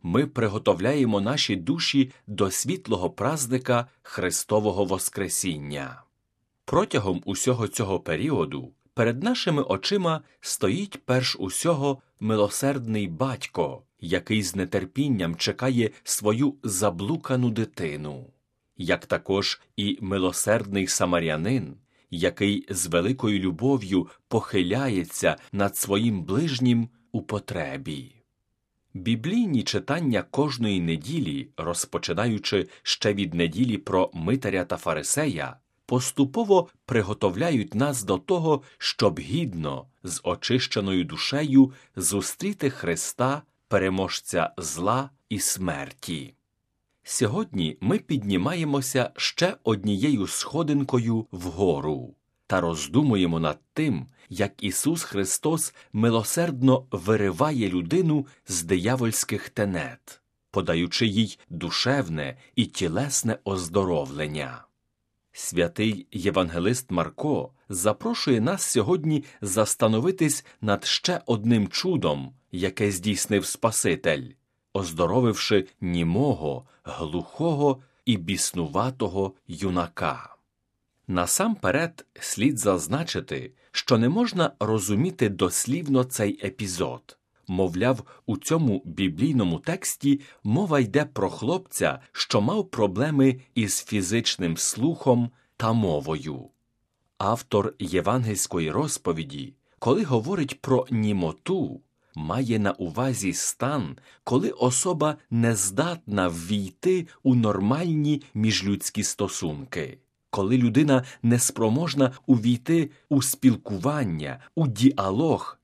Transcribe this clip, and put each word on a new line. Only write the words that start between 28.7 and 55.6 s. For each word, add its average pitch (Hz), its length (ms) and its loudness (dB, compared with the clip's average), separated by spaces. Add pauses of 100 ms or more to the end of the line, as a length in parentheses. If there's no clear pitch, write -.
Біблійні 120 680 0
читання 123 680 0
кожної 120 500 0
неділі, 82 760 -4
розпочинаючи 87 1080 -2 (160)
ще - 300 0
від 95 200 -2
неділі 92 440 2
про 92 360 0
митаря 95 520 0
та 87 120 -4
фарисея, 78 800 -2 (280)
поступово 170 840 2 (160)
приготовляють 107 880 0
нас 127 280 0
до 95 140 2
того, 160 440 2 (160)
щоб - 420 0
гідно, 80 680 -4 (180)
з 87 200 -8
очищеною 95 800 0
душею, 135 680 4 (240)
зустріти 101 760 -2
Христа, 127 720 -2 (260)
переможця 95 920 0
зла 101 520 -2 (200)
і 104 100 -4
смерті. 80 920 -6 (720)
Сьогодні 110 800 -2
ми 143 180 0
піднімаємося 131 1160 -2
ще - 460 0
однією 104 640 2
сходинкою 131 1040 0
вгору 80 840 -2 (320)
та 92 140 2
роздумуємо 85 800 2
над 78 200 -2 (140)
тим, 143 340 -2 (220)
як - 340 -4
Ісус 143 400 -2
Христос 151 720 -2 (200)